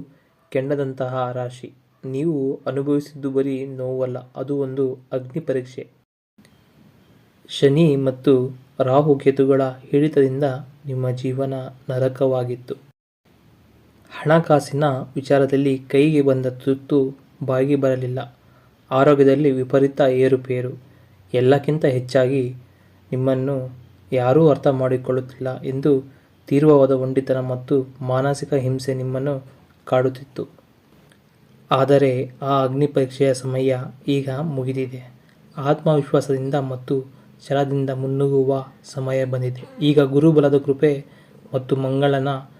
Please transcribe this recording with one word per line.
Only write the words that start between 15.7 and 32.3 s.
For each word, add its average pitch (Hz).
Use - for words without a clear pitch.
ಕೈಗೆ 147
ಬಂದ 131
ತುತ್ತು 135
ಬಾಯಿಗೆ 131
ಬರಲಿಲ್ಲ. 127
ಆರೋಗ್ಯದಲ್ಲಿ 139
ವಿಪರೀತ 135
ಏರುಪೇರು. 127
ಎಲ್ಲಕ್ಕಿಂತ 139
ಹೆಚ್ಚಾಗಿ 127
ನಿಮ್ಮನ್ನು 131
ಯಾರೂ 127
ಅರ್ಥ 160
ಮಾಡಿಕೊಳ್ಳುತ್ತಿಲ್ಲ 131
ಎಂದು 135
ತೀವ್ರವಾದ 139
ಒಂಟಿತನ 131
ಮತ್ತು 127
ಮಾನಸಿಕ 135
ಹಿಂಸೆ 131
ನಿಮ್ಮನ್ನು 131
ಕಾಡುತ್ತಿತ್ತು. 131
ಆದರೆ 135